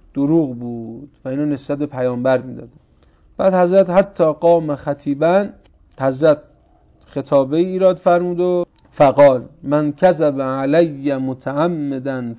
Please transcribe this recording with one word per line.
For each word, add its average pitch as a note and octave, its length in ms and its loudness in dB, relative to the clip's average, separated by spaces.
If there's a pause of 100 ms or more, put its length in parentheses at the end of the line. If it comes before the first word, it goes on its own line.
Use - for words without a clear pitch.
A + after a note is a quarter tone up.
(140)
دروغ C#3+ 420 0
بود A#2+ 540 -12 (160)
و C3 40 -8
اینو C#3 160 -4
نسبت C#3+ 320 -4
به D3 80 -4
پیامبر B2+ 560 -2
می‌دادن. A#2+ 280 -16 (680)
بعد F#3+ 160 2
حضرت F#3 360 4
حتی F3+ 440 0
قام E3 420 0
خطیباً، D3 720 -2 (540)
حضرت C3+ 500 0 (560)
خطابه C#3 520 -2
ایراد F#3 400 0
فرمود F3 420 0
و F3+ 260 -2 (260)
فقال: C#3+ 540 4 (180)
"من D3 280 0
کذب D3+ 500 0
علی C#3 720 -2
متعمداً C3+ 1200 -4